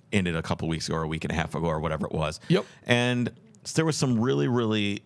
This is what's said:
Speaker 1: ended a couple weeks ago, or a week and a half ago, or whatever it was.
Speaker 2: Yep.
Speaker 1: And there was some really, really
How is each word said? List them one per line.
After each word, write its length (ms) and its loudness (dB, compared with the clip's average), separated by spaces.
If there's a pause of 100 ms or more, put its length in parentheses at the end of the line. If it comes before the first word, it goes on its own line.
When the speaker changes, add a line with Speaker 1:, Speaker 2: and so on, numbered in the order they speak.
(120)
Speaker 1:
ended 220 2
a 80 0
couple 260 -2
weeks 200 -2
ago, 80 -2
or 60 -2
a 60 -2
week 160 -4
and 80 -4
a 40 -4
half 180 -2
ago, 120 -2
or 140 0
whatever 260 -2
it 60 -8
was. 360 -2
Speaker 2:
Yep. 160 2 (220)
Speaker 1:
And 440 2 (440)
there 100 2
was 120 0
some 240 2
really, 280 2
really 580 2